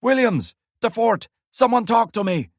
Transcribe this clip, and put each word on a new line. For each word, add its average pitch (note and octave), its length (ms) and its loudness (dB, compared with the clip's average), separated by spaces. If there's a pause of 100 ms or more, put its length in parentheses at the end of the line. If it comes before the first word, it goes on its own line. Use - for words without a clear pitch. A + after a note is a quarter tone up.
Williams! A#3+ 520 -2 (280)
DeFort! A3+ 440 -2 (240)
Someone A#3+ 360 2
talk A3+ 260 0
to G#3 100 -6
me! F3+ 360 -4